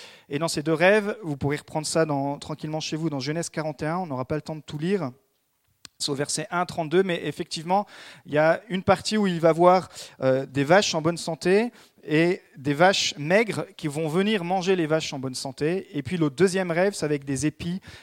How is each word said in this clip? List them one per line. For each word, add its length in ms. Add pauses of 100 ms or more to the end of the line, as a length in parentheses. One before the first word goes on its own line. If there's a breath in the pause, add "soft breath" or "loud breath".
(300 loud breath)
Et 80
dans 100
ces 140
deux 100
rêves, 500
vous 140
pourrez 220
reprendre 280
ça 200
dans, 320
tranquillement 420
chez 160
vous, 140
dans 100
Genèse 300
quarante 320
et 40
un, 120
on 80
n'aura 180
pas 120
le 60
temps 140
de 60
tout 160
lire. 320 (880)
C'est 120
au 40
verset 360
un 160
trente-deux, 380
mais 200
effectivement, 640 (400 loud breath)
il 60
y 60
a 300
une 140
partie 340
où 120
il 100
va 140
voir, 360 (340 loud breath)
euh, 220
des 200
vaches 300
en 60
bonne 160
santé 540 (360 soft breath)
et 360 (160)
des 160
vaches 420
maigres 480 (120)
qui 100
vont 220
venir 360
manger 320
les 100
vaches 280
en 60
bonne 160
santé. 500 (100)
Et 60
puis 140
le 140
deuxième 420
rêve, 220
c'est 120
avec 180
des 220
épis, 340 (220 loud breath)